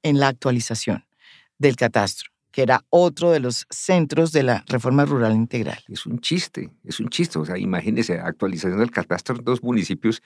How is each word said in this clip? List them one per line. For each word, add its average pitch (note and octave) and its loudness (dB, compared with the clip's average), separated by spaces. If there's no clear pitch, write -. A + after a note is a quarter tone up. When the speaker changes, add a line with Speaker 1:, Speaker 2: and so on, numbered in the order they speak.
Speaker 1:
en D3 4
la C#3 4
actualización A#2+ -2
del C#3 4
catastro, A2 0
que - -2
era B2+ 4
otro F3 4
de D#3 4
los B2 -4
centros E3 2
de D3+ 2
la A#2+ 0
reforma C3 2
rural B2 2
integral. A2+ -2
Speaker 2:
Es - -12
un - -6
chiste, - -6
es - -10
un - -6
chiste. - -2
O D2+ -4
sea, F2+ -6
imagínese, F#2+ -2
actualización F2+ -4
del A#2 0
catastro F2+ -4
en A#2+ -14
dos B2 -2
municipios, A#2 -2